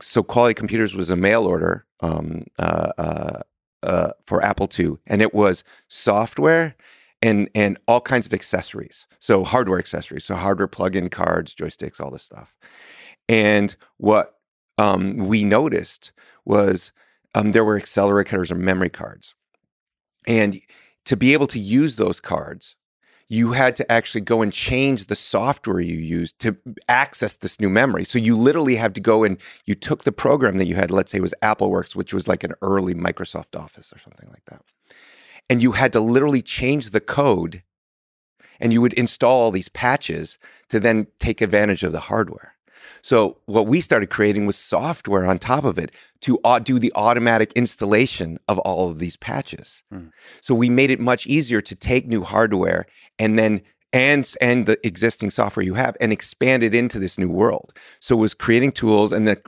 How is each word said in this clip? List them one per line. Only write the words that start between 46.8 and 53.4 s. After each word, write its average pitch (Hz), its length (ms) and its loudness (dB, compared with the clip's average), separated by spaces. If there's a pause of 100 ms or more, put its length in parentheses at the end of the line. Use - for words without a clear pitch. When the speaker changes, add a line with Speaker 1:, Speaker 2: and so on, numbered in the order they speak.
Speaker 1:
automatic 113 580 2
installation 107 920 0
of 98 120 0
all 92 300 -2
of 80 100 -10
these 87 160 -8
patches. - 760 -10
Speaker 2:
Hmm. 87 160 -18 (340)
Speaker 1:
So - 120 0
we 120 160 4
made 131 220 4
it 131 80 0
much 120 280 0
easier 123 340 0
to - 140 -10
take 127 320 -2
new 113 160 -2
hardware 90 640 0 (320)
and 110 220 2
then, 107 220 2 (320)